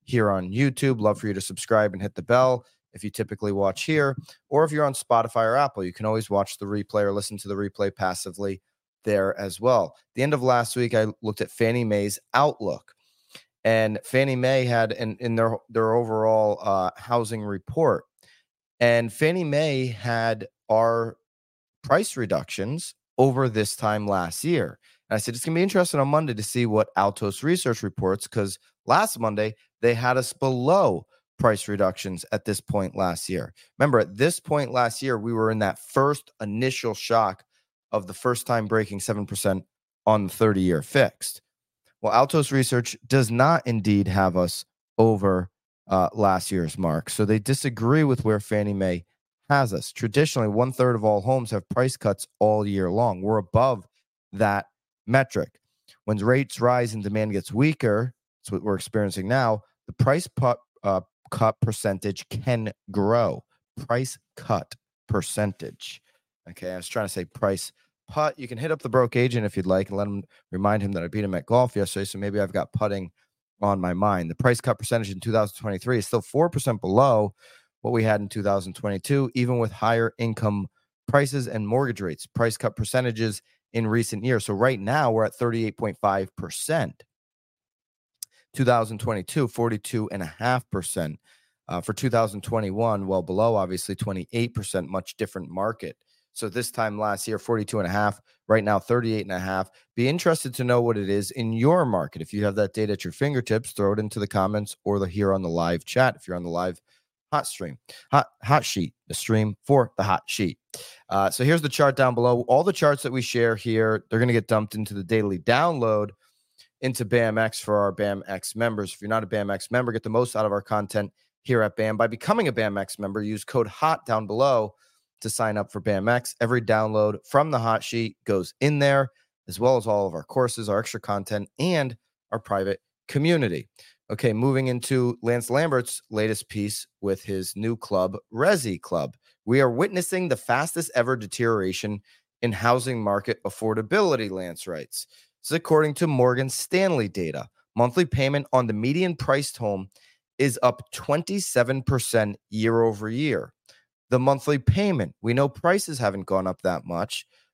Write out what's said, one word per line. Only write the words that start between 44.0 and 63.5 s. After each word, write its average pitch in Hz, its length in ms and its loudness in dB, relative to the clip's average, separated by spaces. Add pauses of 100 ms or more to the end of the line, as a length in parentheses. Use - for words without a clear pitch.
have 92 280 2
us 90 300 0 (320)
over, 98 520 4 (380)
uh, 92 260 4
last 95 380 2
year's 87 260 -2
mark. 82 320 -2
So - 140 -2
they 110 160 2
disagree 127 640 0
with 131 220 0
where 107 140 2
Fannie 104 340 -2
Mae 92 320 -2 (440)
has 135 240 4
us. - 180 -8
Traditionally, 120 580 0
one-third 123 460 2
of 107 100 -2
all 104 160 4
homes 123 300 0
have 104 180 -6
price 127 260 0
cuts - 320 -2 (120)
all 107 260 4
year 98 240 0
long. 101 320 0
We're 107 160 0
above 110 500 0 (460)
that 101 320 0 (420)
metric. 117 520 0 (460)
When 107 120 0
rates 127 420 0
rise 120 340 2
and 107 100 -8
demand 107 300 -2
gets 98 200 -6
weaker, 123 600 0 (280)
that's - 100 -12
what 98 120 -4
we're 101 120 0
experiencing 95 520 -4
now, 117 340 0 (240)
the - 80 -14
price 143 340 2
pu-, 123 280 0 (280)
uh, 95 180 0 (300)
cut 110 300 2
percentage 101 680 -2
can 113 440 -2 (180)
grow. 104 520 2 (440)